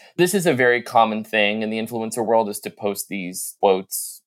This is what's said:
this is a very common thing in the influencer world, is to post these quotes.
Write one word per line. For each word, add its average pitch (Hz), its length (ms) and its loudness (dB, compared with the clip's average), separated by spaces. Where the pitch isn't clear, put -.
this 175 160 2
is 185 120 0
a 170 80 4
very 123 280 2
common 110 420 2
thing 107 380 0
in 110 80 -4
the 110 100 -4
influencer 113 460 -6
world, 113 240 2
is 101 120 -8
to 104 80 -10
post 101 400 -6
these 92 520 -8
quotes. - 640 0